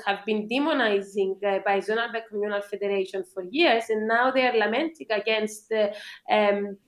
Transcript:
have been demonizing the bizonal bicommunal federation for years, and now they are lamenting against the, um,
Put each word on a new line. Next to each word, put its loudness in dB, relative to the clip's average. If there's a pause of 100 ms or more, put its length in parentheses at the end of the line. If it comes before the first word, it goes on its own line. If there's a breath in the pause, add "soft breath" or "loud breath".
have -2
been -2
demonizing 0
the 0
bizonal 0
bicommunal -4
federation -4
for -10
years, 2
and 0
now 2
they 2
are 2
lamenting 0
against -2
the, 2 (380 loud breath)
um, 2 (120)